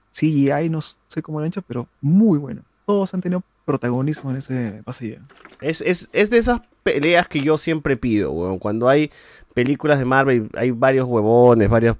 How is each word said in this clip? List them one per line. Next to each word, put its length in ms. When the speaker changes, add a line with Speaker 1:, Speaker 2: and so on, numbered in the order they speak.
Speaker 1:
C 160
G 380
I, 40
no 120
sé 400
cómo 180
lo 60
han 40
hecho, 120
pero 260
muy 360
bueno. 240
Todos 280
han 80
tenido 220
protagonismo 680
en 60
ese 460
pasillo. 360
Speaker 2:
Es, 200
es, 320
es 160
de 100
esas 220
peleas 460
que 140
yo 160
siempre 400
pido, 340
weón. 260
Cuando 320
hay 220
películas 460
de 60
Marvel, 500
hay 160
varios 360
huevones, 640
varios, 300